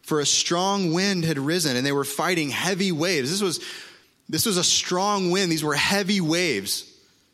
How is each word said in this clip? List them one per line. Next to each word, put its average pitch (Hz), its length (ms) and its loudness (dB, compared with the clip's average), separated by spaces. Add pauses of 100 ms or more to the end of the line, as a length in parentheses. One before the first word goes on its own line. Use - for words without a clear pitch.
for 156 180 0
a 143 60 0
strong 180 680 2
wind 185 320 2
had 160 120 0
risen, 147 400 0
and 127 80 0
they 143 60 2
were 143 120 2
fighting 160 460 0
heavy 180 420 0
waves." 156 380 0
This 196 140 -2
was, 180 200 -2 (640)
this 156 200 -2
was 190 100 2
a 175 60 2
strong 190 680 0
wind. 185 220 2
These 156 120 0
were 147 120 0
heavy 185 460 0
waves. 156 720 -2 (420)